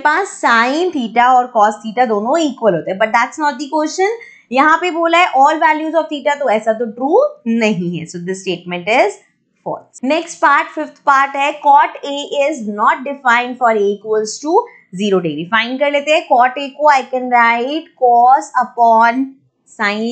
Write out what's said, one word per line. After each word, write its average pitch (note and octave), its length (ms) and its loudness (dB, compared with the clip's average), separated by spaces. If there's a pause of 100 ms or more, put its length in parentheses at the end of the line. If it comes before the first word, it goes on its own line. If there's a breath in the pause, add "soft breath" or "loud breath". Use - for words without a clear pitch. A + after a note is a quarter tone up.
पास E4+ 360 -2
sin C4+ 540 0
theta A#3+ 400 2
और B3 220 2
cos A3 280 2
theta A#3 240 0
दोनों A3 300 0
इक्वल A#3 360 0
होते D#3 160 -6
हैं, F#3+ 80 -4
but A3 180 0
that's C4+ 280 -2
not C4+ 160 -2
the C#4 140 -12
question। F4+ 420 -2 (340 loud breath)
यहाँ D4+ 300 2
पे F4+ 100 -2
बोला E4 260 -2
है F4+ 200 2
all D4+ 280 4
values D#4 360 0
of D#4 120 -6
theta, C#4+ 260 -4
तो C4+ 100 -2
ऐसा A3 240 0
तो A3 180 -6
ट्रू D4+ 320 2 (240)
नहीं G#3 500 -2
है। E3 80 -10
So F3 220 -12
this F#3+ 200 -8
statement F3+ 500 -4
is G4 240 0 (440)
false। - 380 -12
नेक्स्ट D#4 380 -4
पार्ट, D#4 340 2
फिफ्थ D4+ 300 -10
पार्ट C#4 300 2
है C#4 160 -2 (140)
cot D4 400 4
A C#4+ 140 -6 (240)
is C#4 240 -4 (140)
not C#4 260 0
defined B3 560 -2
for A3+ 140 2
A G3+ 160 0
equals G#3+ 500 -4
to F4 180 2 (380 loud breath)
zero G3+ 240 0
degree। D#3 260 -6
फाइंड A#3 300 -2
कर C#4+ 120 0
लेते C#4+ 200 0
हैं E4 160 2
cot B3+ 320 2
A C#4 180 -8
को। D4 140 4
I C4+ 180 2
can B3+ 240 -4
write A#3+ 560 0 (140)
cos B3 440 4 (140)
upon A#3 640 2 (440)
sine G#3 300 -4 (120)